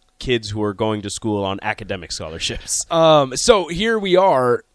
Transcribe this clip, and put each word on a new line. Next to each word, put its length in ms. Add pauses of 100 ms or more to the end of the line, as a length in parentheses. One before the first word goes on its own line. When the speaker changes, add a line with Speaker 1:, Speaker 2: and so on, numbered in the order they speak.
(200)
Speaker 1:
kids 300
who 120
are 120
going 300
to 60
school 360
on 160
academic 500
scholarships. 760
<laughs> 40
Speaker 2:
Um, 460
so 320
here 280
we 200
are. 580